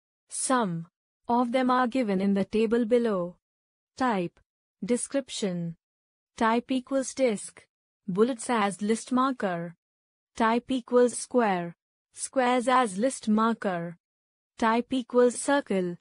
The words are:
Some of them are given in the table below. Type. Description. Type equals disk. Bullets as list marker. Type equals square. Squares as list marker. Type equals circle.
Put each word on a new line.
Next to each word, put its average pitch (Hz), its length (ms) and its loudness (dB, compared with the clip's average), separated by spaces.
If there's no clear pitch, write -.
Some 185 600 -2
of 240 240 2
them 254 180 2
are 254 160 2
given 220 340 0
in 196 140 2
the 196 100 2
table 226 400 0
below. 214 520 0
Type. 202 440 -2
Description. 190 920 -4
Type 233 360 0
equals 262 420 -4
disk. 233 500 -2
Bullets 226 420 0
as 208 320 0
list 220 300 -2
marker. 202 640 -2
Type 226 340 0
equals 247 460 2
square. 185 600 -2
Squares 247 540 0
as 247 320 2
list 254 300 -2
marker. 208 680 0
Type 233 340 0
equals 247 480 2
circle. 190 600 -2